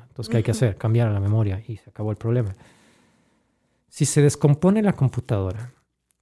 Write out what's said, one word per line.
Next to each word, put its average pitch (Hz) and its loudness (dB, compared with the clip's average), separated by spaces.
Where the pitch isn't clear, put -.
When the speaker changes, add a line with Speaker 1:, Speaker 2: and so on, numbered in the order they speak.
Speaker 1:
Entonces, 117 -12
¿qué 117 0
hay 110 2
que 117 -2
Speaker 2:
Ujú. 110 -2
Speaker 1:
hacer? 110 0
Cambiar 113 2
la 101 0
memoria 104 0
y 110 -12
se - -20
acabó 107 -6
el 104 -6
problema. 113 -2
Si - -2
se 147 2
descompone 151 4
la 202 2
computadora 113 -4